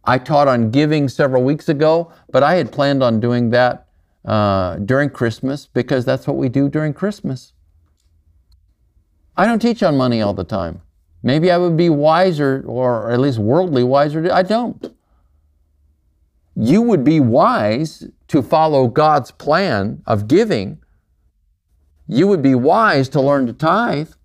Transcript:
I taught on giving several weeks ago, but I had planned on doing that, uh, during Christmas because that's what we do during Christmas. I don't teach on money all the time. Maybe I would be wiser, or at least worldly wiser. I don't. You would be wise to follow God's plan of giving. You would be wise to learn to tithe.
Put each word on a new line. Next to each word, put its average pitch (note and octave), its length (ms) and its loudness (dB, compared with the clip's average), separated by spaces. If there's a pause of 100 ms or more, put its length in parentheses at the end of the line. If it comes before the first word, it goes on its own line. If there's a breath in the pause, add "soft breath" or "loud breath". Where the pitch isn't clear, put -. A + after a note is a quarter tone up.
I B2 140 0
taught C#3+ 300 0
on A#2 240 0
giving D3 360 0
several C3 360 0
weeks D3 260 -2
ago, D#3 420 0 (200 soft breath)
but C3 100 2
I D#3 140 2
had D3 160 -2
planned C#3 320 0
on A2+ 160 0
doing A#2+ 320 0
that, B2 340 0 (400)
uh, G2 520 0
during C3 340 -2
Christmas C3 560 -6
because B2 380 -2
that's C3 200 -4
what C3+ 120 -4
we C3+ 120 -2
do C#3 180 -2
during D3+ 260 -4
Christmas. - 600 -8 (1800)
I F#3 80 2
don't A3+ 140 0
teach A3+ 240 0
on D#3 120 2
money B2 260 0
all G2+ 120 -2
the F#2 100 -6
time. F2 380 -8 (400)
Maybe D#3 300 0
I F3 60 2
would F3 200 0
be E3+ 120 2
wiser, D3 760 2
or A#2 460 -2
at A#2+ 80 0
least C3+ 180 0
worldly C3 460 0
wiser. D3 500 0
I F3+ 80 2
don't. G#3+ 520 -4 (1600)
You D3+ 260 2
would G#3 220 0
be D#3 160 2
wise C#3+ 880 0 (200)
to D3 140 0
follow D#3 460 2
God's D3+ 440 0
plan C#3+ 720 -2
of G#2+ 220 -2
giving. D#3+ 520 0 (1300)
You C#3 200 0
would F#3+ 140 2
be C3+ 140 4
wise D3+ 540 2
to C#3 120 0
learn C#3 260 2
to A2+ 60 -6
tithe. E3 560 -2 (160)